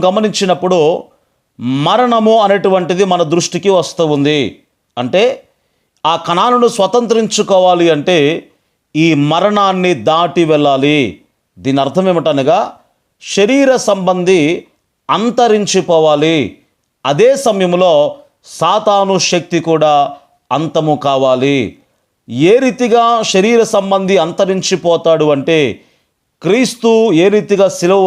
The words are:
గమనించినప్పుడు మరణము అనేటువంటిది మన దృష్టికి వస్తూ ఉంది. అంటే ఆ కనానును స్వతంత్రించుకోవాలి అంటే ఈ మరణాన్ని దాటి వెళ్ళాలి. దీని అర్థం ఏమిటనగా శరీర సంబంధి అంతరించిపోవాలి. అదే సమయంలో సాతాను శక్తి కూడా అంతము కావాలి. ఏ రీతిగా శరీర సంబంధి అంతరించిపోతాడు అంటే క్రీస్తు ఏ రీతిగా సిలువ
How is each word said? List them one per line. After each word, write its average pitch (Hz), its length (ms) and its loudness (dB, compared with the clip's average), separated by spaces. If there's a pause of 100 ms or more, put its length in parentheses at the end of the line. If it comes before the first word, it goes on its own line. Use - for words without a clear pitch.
గమనించినప్పుడు 185 760 0 (1040)
మరణము 226 560 2
అనేటువంటిది 190 640 0
మన 180 180 0
దృష్టికి 170 480 -2
వస్తూ 170 360 0
ఉంది. 147 340 0 (560)
అంటే 135 280 -2 (800)
ఆ 160 120 0
కనానును 226 520 0
స్వతంత్రించుకోవాలి 196 1200 0
అంటే 160 280 0 (760)
ఈ 160 200 2 (160)
మరణాన్ని 190 640 0 (180)
దాటి 170 340 0
వెళ్ళాలి. 147 540 0 (580)
దీని 135 240 -2
అర్థం 135 280 -2
ఏమిటనగా 156 500 0 (640)
శరీర 262 540 2
సంబంధి 185 640 0 (680)
అంతరించిపోవాలి. 175 1300 0 (680)
అదే 147 320 2
సమయంలో 185 560 0 (680)
సాతాను 196 600 0
శక్తి 170 420 -4
కూడా 156 320 0 (580)
అంతము 151 440 -2 (100)
కావాలి. 135 540 0 (920)
ఏ - 20 6 (120)
రీతిగా 240 400 0 (180)
శరీర 220 400 2
సంబంధి 196 540 -2
అంతరించిపోతాడు 170 1160 -2
అంటే 147 240 0 (840)
క్రీస్తు 226 480 0 (340)
ఏ - 40 4
రీతిగా 196 400 2
సిలువ 185 380 0